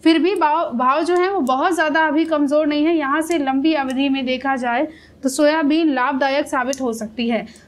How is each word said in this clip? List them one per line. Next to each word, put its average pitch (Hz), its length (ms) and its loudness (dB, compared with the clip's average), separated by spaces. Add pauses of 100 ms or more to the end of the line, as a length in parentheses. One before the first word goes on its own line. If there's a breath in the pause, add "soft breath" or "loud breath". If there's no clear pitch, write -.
फिर 330 160 4
भी 359 160 0
भाव, 311 380 0
भाव 254 300 0
जो 339 120 0
है 359 140 2
वो 392 100 -2
बहुत 269 340 0
ज़्यादा 311 280 0
अभी 311 240 2
कमज़ोर 294 420 2
नहीं 294 180 0
है। 339 120 2
यहाँ 294 240 0
से 330 160 -2
लंबी 277 360 0
अवधि 269 360 -2
में 269 160 -2
देखा 262 300 -2
जाए 247 320 -2 (360 loud breath)
तो 269 60 -2
सोयाबीन 302 640 2
लाभदायक 269 540 0
साबित 269 340 -4
हो 240 120 -4
सकती 226 360 -6
है। 220 160 -2 (220 loud breath)